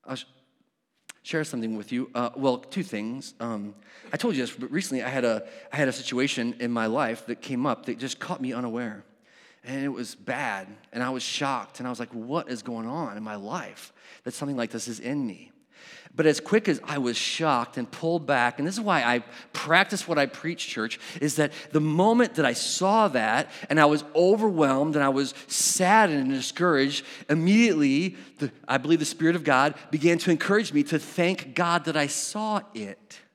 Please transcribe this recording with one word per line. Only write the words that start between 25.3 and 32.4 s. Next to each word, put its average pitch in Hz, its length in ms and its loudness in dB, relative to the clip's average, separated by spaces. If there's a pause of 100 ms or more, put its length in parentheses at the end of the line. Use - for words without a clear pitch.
saddened 185 760 4
and 131 100 0
discouraged, 139 720 0 (240)
immediately, 165 880 4 (220)
the, 139 120 -4 (160)
I 131 100 2
believe 147 200 4
the 151 80 2
Spirit 160 300 2
of 160 80 -4
God 143 320 4 (160)
began 170 280 4
to 180 120 2
encourage 190 420 2
me 147 100 4
to 151 140 0
thank 175 560 -2
God 170 320 2
that 160 100 -2
I 147 120 2
saw 214 540 -2 (120)